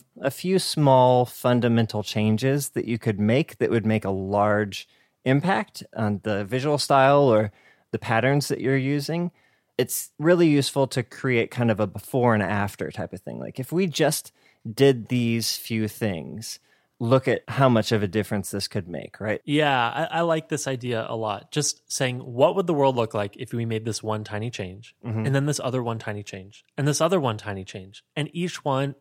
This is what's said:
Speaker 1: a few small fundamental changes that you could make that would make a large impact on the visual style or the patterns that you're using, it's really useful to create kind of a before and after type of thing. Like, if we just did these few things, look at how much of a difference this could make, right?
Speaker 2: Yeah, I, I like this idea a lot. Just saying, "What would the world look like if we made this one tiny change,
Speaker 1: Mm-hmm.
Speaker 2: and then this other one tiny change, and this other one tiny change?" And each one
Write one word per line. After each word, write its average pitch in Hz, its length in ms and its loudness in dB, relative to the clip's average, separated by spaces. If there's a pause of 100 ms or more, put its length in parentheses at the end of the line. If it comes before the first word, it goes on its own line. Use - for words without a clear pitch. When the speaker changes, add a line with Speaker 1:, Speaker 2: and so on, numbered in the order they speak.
(200)
Speaker 1:
a 135 100 -2
few 185 300 0
small 127 640 6
fundamental 117 800 2
changes 113 680 0
that - 140 -4
you 117 140 -4
could 104 200 -2
make 113 400 2
that 123 120 2
would 107 160 0
make 110 180 0
a 98 60 -2
large 101 800 0 (360)
impact 165 580 0 (140)
on 104 260 -2
the 104 220 -2
visual 131 340 -2
style 139 440 6
or 107 280 4 (400)
the - 80 -4
patterns 117 500 0
that - 120 -4
you're 131 160 0
using, 147 540 -2 (480)
it's - 400 -4
really 170 300 4
useful 139 400 2
to 127 140 -4
create 120 480 -2
kind 120 200 0
of 104 100 0
a 104 60 0
before 120 480 0
and 104 80 2
after 101 480 -4
type - 240 -10
of 90 60 -12
thing. - 180 -12
Like, - 200 -12
if 131 140 -10
we 185 140 0
just 151 460 -2 (380)
did 123 380 4
these 117 480 0
few 110 320 -4
things, 95 720 -6 (440)
look 127 240 4
at 117 220 0
how 135 180 4
much 113 260 4
of 107 100 2
a 104 40 0
difference 98 440 -4
this 101 180 -6
could 90 180 -8
make, 85 340 -14
right? 104 260 -4
Speaker 2:
Yeah, 139 440 2 (200)
I, 165 80 -4
I - 20 2
like 160 300 -2
this 147 160 -4
idea 120 420 -4
a 120 80 -6
lot. 107 340 -6
Just - 400 -4
saying, 123 280 -2
"What 127 380 2
would 185 100 0
the 170 80 0
world 135 200 4
look 113 200 0
like 101 240 -4
if - 160 -10
we 117 100 -2
made 113 220 -4
this 110 160 -4
one 107 200 -4
tiny 107 280 -6
change, 98 520 -12
Speaker 1:
Mm-hmm. 110 220 -2
Speaker 2:
and 135 100 0
then 139 120 2
this 147 180 -2
other 127 180 -2
one 117 160 -4
tiny 104 240 -8
change, 98 400 -16 (140)
and 139 100 0
this 147 140 0
other 170 180 2
one 117 200 0
tiny 98 260 -8
change?" 95 400 -16 (100)
And 147 200 -4
each 175 320 -6
one 135 340 -2